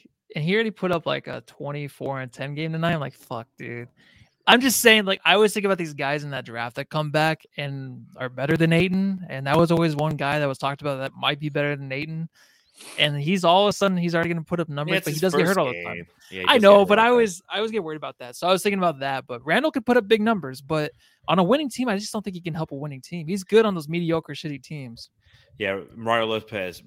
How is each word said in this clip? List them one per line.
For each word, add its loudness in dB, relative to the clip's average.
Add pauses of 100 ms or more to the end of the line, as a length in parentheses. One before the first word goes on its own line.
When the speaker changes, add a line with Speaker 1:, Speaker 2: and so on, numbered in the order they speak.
(340)
Speaker 1:
and -4
he 0
already 0
put -4
up, -2
like, -4
a -12
twenty-four -10
and -12
ten -10
game -6
tonight. -2
I'm -4
like, -8
"Fuck, -12
dude." -12 (580)
I'm 6
just 2
saying, 6
like, 0
I 6
always 4
think -2
about 0
these -6
guys -4
in -10
that -8
draft -8
that -8
come -4
back 0 (120)
and -10 (100)
are -8
better -2
than 4
Ayton, 0
and -8
that 2
was 4
always 2
one -2
guy -2
that 0
was -4
talked -4
about -4
that -8
might -4
be -6
better -2
than -10
Ayton. -8 (720)
And 0
he's 0
all 6
of 4
a -2
sudden, 0
he's 0
already 0
gonna -4
put -4
up -4
numbers, -4
Speaker 2:
Yeah, 2
it's -4
Speaker 1:
but -4
he -6
Speaker 2:
his -6
Speaker 1:
does 2
get 4
Speaker 2:
first 2
Speaker 1:
hurt 2
all 0
the -10
time. -8
Speaker 2:
game. -14 (240)
Yeah, -10
he -6
Speaker 1:
I 6
Speaker 2:
does -
get 6
Speaker 1:
know, 10
Speaker 2:
hurt 4
Speaker 1:
but 6
Speaker 2:
all 4
the -
Speaker 1:
I 4
Speaker 2:
time. 4
Speaker 1:
always, 2
I -6
always -2
get -4
worried -8
about -12
that. -16
So -4
I 4
was 2
thinking 0
about 2
that. -4
But -10
Randall 2
could -4
put 4
up 4
big 4
numbers, 0
but -2 (340)
on 4
a 6
winning 2
team, -4
I 0
just -8
don't -6
think -10
he -12
can -6
help -6
a -10
winning -10
team. -10
He's -6
good 6
on 0
those -6
mediocre, -2
shitty -10
teams. -16 (480)
Speaker 2:
Yeah, -2 (160)
Mario 0
Lopez, -6